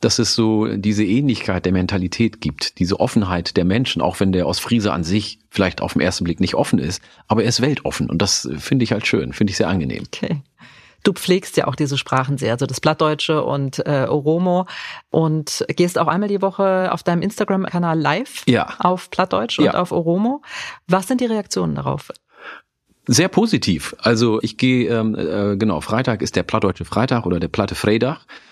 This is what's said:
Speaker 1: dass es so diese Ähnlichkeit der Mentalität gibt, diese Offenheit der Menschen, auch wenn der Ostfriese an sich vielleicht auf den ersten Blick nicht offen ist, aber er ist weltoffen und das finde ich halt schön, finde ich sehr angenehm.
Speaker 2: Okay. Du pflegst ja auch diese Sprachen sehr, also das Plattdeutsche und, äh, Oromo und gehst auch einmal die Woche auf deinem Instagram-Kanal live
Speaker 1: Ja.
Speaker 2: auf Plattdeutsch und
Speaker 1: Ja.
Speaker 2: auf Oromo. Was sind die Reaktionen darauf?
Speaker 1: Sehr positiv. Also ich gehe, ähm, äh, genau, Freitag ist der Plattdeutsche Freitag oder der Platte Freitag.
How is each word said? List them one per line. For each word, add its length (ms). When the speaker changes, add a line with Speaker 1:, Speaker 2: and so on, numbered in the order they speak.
Speaker 1:
dass 180
es 160
so 320
diese 380
Ähnlichkeit 600
der 80
Mentalität 680
gibt, 400
diese 180
Offenheit 580
der 80
Menschen, 380
auch 160
wenn 140
der 160
Ostfriese 440
an 120
sich 340
vielleicht 320
auf 120
den 100
ersten 220
Blick 160
nicht 160
offen 240
ist, 200
aber 160
er 60
ist 100
weltoffen 500
und 100
das 280
finde 240
ich 80
halt 160
schön, 260
finde 200
ich 60
sehr 100
angenehm. 340
Speaker 2:
Okay. 300
Du 80
pflegst 440
ja 120
auch 80
diese 220
Sprachen 380
sehr, 160
also 140
das 140
Plattdeutsche 640
und, 420
äh, 220
Oromo 580
und 540
gehst 240
auch 80
einmal 200
die 140
Woche 500
auf 120
deinem 180
Instagram-Kanal 800
live 480
Speaker 1:
Ja. 320
Speaker 2:
auf 300
Plattdeutsch 500
und 60
Speaker 1:
Ja. 80
Speaker 2:
auf 180
Oromo. 500
Was 180
sind 140
die 60
Reaktionen 500
darauf? 340
Speaker 1:
Sehr 220
positiv. 680
Also 440
ich 140
gehe, 320
ähm, 260
äh, 420
genau, 240
Freitag 420
ist 120
der 80
Plattdeutsche 420
Freitag 400
oder 140
der 100
Platte 280
Freitag. 420